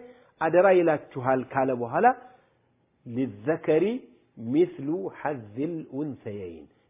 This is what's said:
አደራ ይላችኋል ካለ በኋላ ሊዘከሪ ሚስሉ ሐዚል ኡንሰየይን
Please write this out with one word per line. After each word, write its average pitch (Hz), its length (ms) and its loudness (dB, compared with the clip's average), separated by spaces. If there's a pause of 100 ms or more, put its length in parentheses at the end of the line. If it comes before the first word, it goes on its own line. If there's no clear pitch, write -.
(420)
አደራ 170 300 4
ይላችኋል 143 760 2
ካለ 135 300 0
በኋላ 123 320 0 (1000)
ሊዘከሪ 131 800 -2 (520)
ሚስሉ 139 500 0 (260)
ሐዚል 139 640 -8 (160)
ኡንሰየይን 104 760 -10 (240)